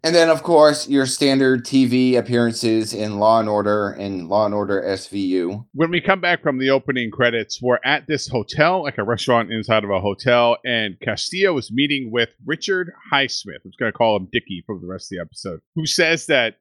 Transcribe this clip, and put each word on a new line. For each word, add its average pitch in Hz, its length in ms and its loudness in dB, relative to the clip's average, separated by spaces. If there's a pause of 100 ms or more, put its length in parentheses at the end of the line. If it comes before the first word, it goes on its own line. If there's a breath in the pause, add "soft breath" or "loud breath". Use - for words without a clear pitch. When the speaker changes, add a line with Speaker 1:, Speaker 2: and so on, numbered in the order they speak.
Speaker 1:
And 165 120 2
then, 165 140 6
of 156 120 2
course, 151 460 6
your 139 180 2
standard 131 580 2
T 131 220 4
V 127 300 2
appearances 113 760 0
in 104 280 -6
Law 110 180 6
and 107 100 0
Order 104 420 0
and 95 380 -8
Law 104 180 2
and 101 80 -2
Order 101 300 -2
S 95 220 -4
V 101 140 -8
U. 92 440 -2 (100)
Speaker 2:
When 165 180 -2
we 175 80 -2
come 190 200 0
back 175 220 -2
from 135 160 -2
the 131 120 0
opening 127 420 -2
credits, 117 500 -2
we're 123 220 2
at 135 240 -2
this 151 180 -4
hotel, 151 560 0
like 143 160 -6
a 104 60 -2
restaurant 117 480 0
inside 110 320 0
of 101 60 -6
a 95 100 0
hotel, 120 640 2
and 110 400 -4
Castillo 180 520 -2
is 117 140 -6
meeting 135 400 -2
with 117 200 -2 (140)
Richard 175 460 -4 (220)
Highsmith. 120 520 -4
I'm 92 60 -18
just - 80 -20
gonna 113 140 -2
call 110 240 2
him 92 160 -4
Dickie 95 340 -8
for 104 100 -10
the 87 120 -14
rest 92 240 -14
of 92 40 -10
the 87 60 -10
episode, 82 380 -14 (160)
who 160 100 -4
says 165 400 0
that 123 340 0